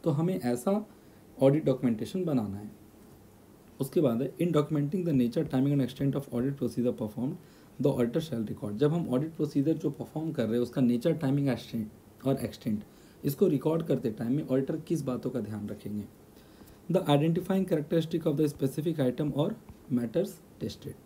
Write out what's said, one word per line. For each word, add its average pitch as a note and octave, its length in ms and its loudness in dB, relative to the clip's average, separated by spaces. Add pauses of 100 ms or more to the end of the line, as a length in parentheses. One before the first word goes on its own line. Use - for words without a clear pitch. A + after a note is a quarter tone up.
तो E3+ 60 2
हमें E3+ 300 0
ऐसा G3 460 0 (560)
ऑडिट C#3+ 220 6
डॉक्यूमेंटेशन B2+ 600 0
बनाना A2 340 0
है। G#2 120 -12 (1080)
उसके C#3 200 0
बाद A#2+ 220 4
है, - 140 -2
"In F3 120 0
documenting D3 560 0
the E3+ 80 0
nature, B2+ 320 2
timing C#3+ 300 2
and C3+ 120 2
extent C#3 300 -2
of C#3 120 -6
audit C3 300 -2
procedure A#2+ 400 0
performed, A#2+ 380 -4 (460)
the C#3 100 4
auditor A#2+ 320 0
shall A2+ 260 -4
record।" G#2 260 -6
जब D3 160 4
हम E3+ 160 0
ऑडिट C#3+ 260 0
प्रोसीजर D3 380 0
जो D#3+ 180 -2
परफॉर्म D#3 420 -6
कर B2 120 0
रहे A2 100 0
हैं A#2+ 80 2
उसका A#2+ 180 -2
नेचर, B2 320 2
टाइमिंग, C#3 360 0
एक्सटेंट A2 420 -4 (360)
और C3+ 100 2
एक्सटेंट, G#2+ 480 -4 (400)
इसको C#3+ 220 2
रिकॉर्ड D#3 360 2
करते B2+ 280 0
टाइम A#2 220 -4
में D#3 140 0
ऑडिटर C3+ 340 0
किस D#3 220 -4
बातों B2+ 280 -4
का B2 100 -4
ध्यान G#2 280 -8
रखेंगे? G#2 360 -8 (880)
"The F3+ 140 2
identifying E3 600 4
characteristic D#3+ 580 0
of D3 140 2
the D3 120 4
specific D3+ 480 -2
item C3+ 320 0
or D3 160 0 (440)
matters B2 440 -2 (240)
tested। - 340 -10 (120)